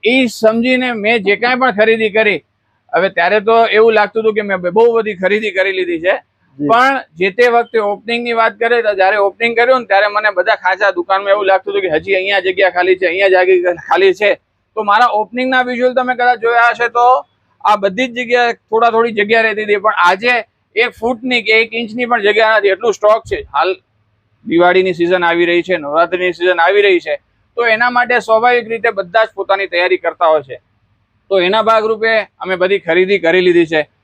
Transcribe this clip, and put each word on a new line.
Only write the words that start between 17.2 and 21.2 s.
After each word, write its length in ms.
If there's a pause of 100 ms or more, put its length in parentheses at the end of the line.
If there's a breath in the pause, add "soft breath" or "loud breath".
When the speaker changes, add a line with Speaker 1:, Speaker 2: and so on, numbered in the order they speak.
Speaker 1:
આ 120
બધી 320
જ 60
જગ્યાએ 380
થોડા 380
થોડી 220
જગ્યા 280
રહેતી 240
હતી, 120
પણ 220
આજે 460 (320)
એક 140 (100)
ફૂટની 420